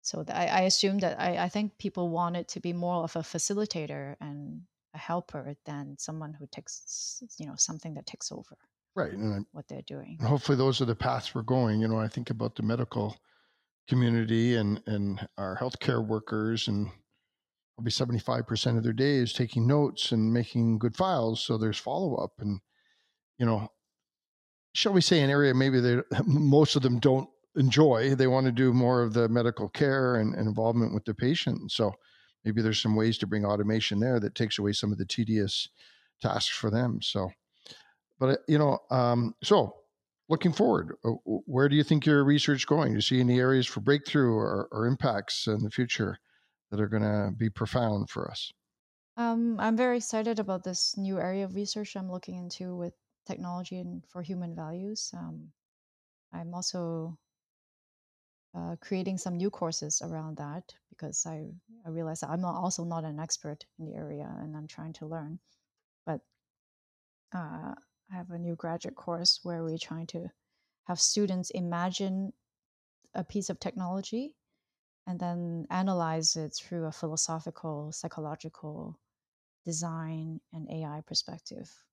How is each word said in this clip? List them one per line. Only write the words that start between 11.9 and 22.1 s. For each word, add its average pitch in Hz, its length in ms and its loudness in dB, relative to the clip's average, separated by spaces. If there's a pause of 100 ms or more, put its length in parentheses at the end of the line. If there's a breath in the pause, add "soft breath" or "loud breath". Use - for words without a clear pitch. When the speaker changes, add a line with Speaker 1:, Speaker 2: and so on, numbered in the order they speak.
Speaker 2:
I 110 80 0
think 117 240 -6
about 110 240 -4
the - 80 -6
medical 110 540 0 (720)
community 117 680 4
and, 104 320 2
and 101 500 -2
our 95 220 -6
healthcare 113 480 -2
workers, 110 600 -2
and 101 220 -2 (840)
probably 117 160 -4
seventy-five 120 560 0
percent 117 300 0
of 113 60 2
their 117 100 2
day 135 240 2
is 120 160 2
taking 117 340 0
notes 143 440 2
and 110 220 4
making 113 460 2
good 113 180 0
files, 131 460 2
so 113 160 0
there's 110 200 0
follow-up. - 640 -2